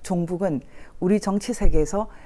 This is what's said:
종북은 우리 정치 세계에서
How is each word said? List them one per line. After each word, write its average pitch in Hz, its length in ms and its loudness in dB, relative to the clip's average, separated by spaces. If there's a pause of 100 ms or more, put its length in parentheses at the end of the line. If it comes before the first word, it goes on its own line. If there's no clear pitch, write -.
종북은 175 560 -2 (400)
우리 202 220 2
정치 202 320 -4
세계에서 196 560 2 (160)